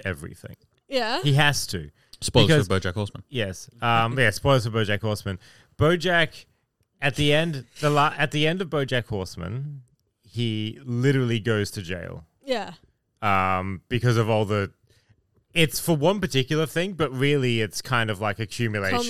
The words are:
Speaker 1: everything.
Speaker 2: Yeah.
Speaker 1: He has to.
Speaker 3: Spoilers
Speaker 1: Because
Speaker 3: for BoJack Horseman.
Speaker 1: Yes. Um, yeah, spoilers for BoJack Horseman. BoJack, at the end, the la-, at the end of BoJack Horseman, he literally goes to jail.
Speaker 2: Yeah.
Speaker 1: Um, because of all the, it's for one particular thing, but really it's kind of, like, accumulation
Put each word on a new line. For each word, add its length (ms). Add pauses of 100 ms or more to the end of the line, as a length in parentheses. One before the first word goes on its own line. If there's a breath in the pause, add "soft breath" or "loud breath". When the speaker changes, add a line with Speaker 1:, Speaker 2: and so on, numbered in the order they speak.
Speaker 1:
everything. 500 (320)
Speaker 2:
Yeah. 360
Speaker 1:
He 100
has 340
to. 220 (320 soft breath)
Speaker 3:
Spoilers 260
Speaker 1:
Because 200
Speaker 3:
for 120
BoJack 160
Horseman. 340
Speaker 1:
Yes. 400 (120)
Um, 380
yeah, 120
spoilers 340
for 60
BoJack 300
Horseman. 380 (380 soft breath)
BoJack, 680 (560)
at 140
the 160
end, 340 (140)
the 120
la-, 260
at 140
the 160
end 140
of 80
BoJack 380
Horseman, 760 (380)
he 640
literally 560
goes 320
to 100
jail. 440 (180)
Speaker 2:
Yeah. 300 (480)
Speaker 1:
Um, 680
because 300
of 120
all 160
the, 260 (840)
it's 260
for 160
one 240
particular 460
thing, 280
but 200
really 480
it's 200
kind 280
of, 100
like, 200
accumulation 580 (120)